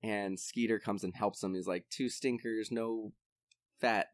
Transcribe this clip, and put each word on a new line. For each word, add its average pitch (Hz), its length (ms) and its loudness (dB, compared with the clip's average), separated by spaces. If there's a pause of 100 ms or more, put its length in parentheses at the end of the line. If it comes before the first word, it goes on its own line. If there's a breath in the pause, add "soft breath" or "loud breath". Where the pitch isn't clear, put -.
and 101 360 0
Skeeter 113 400 2
comes 101 260 -2
and 92 100 -2
helps 101 280 0
him. 95 120 0
He's 92 120 -2
like, 90 240 0
Two 127 180 0
stinkers, 117 640 0
no 113 420 -2 (680)
fat 113 340 4